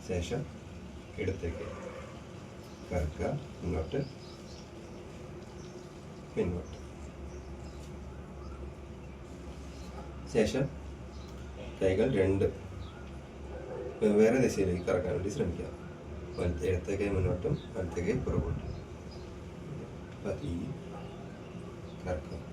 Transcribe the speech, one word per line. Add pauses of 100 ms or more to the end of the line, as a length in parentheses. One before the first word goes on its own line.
ശേഷം (800)
ഇടത്തേക്ക് (1300)
കറക്കുക (300)
മുന്നോട്ട്, (2250)
പിന്നോട്ട്. (3500)
ശേഷം (1160)
കൈകൾ (140)
രണ്ട് (1500)
വെവ്വേറെ
ദിശയിലേക്ക്
കറക്കാൻ
വേണ്ടി
ശ്രമിക്കുക. (680)
വലത്തെ,
ഇടത്തെ
കൈ
മുന്നോട്ടും (220)
വലത്തെ
കൈ (100)
പുറകോട്ടും. (1600)
പതിയെ (1300)
കറക്കുക. (140)